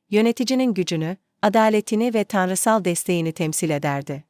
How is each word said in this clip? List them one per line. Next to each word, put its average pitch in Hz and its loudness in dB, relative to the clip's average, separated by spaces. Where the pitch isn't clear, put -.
yöneticinin 233 2
gücünü, 175 -4
adaletini 214 2
ve 214 2
tanrısal 190 0
desteğini 170 0
temsil 160 -4
ederdi. 143 -4